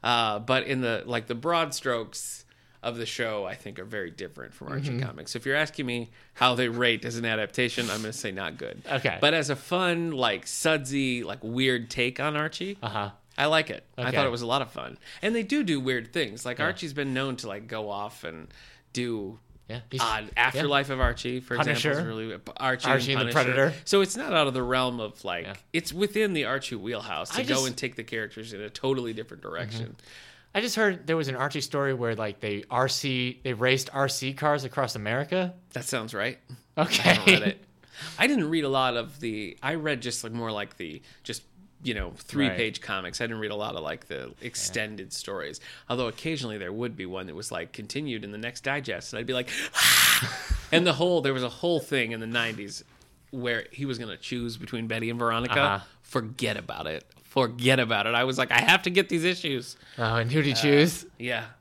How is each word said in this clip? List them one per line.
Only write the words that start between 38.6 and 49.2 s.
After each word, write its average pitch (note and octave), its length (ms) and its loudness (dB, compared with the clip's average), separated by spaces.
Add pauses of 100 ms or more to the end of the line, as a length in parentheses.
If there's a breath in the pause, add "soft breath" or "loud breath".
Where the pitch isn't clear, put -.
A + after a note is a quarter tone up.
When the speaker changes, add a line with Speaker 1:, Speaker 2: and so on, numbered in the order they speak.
Speaker 1:
a C#3 60 0
lot C3 280 4
of A#2 220 -6
the, G#2+ 420 -4
I C#3+ 140 -2
read D3+ 260 -2
just, A#2+ 220 -4
like, A2+ 100 -8
more A#2 180 -4
like G#2 260 -4
the, E2 260 -10 (200 loud breath)
just, - 200 -8 (400)
you A#2+ 100 -2
know, F#2 240 -6
three-page A2+ 640 0
Speaker 2:
Right. - 20 -12
Speaker 1:
comics. F#2+ 400 -6
I A#2+ 40 0
didn't A2+ 140 -4
read G#2+ 120 -4
a G#2+ 40 -4
lot G#2 200 -4
of, D#2+ 80 -8
like, D#2+ 240 -8
the C2 340 -10
extended G#2+ 720 -6
stories. D#2 480 -8 (260 loud breath)
Although B2 200 -2
occasionally B2 500 -6
there F#2+ 160 -6
would A#2 240 -4
be F#2+ 80 -8
one F#2 220 -8
that D2+ 80 -12
was, G#2 160 -8
like, E2+ 200 -6
continued A#2 520 -6
in G2+ 80 -10
the G#2 80 -10
next A#2 240 -10
digest. C3+ 500 -4
And A2 60 -6
I'd A#2 80 -6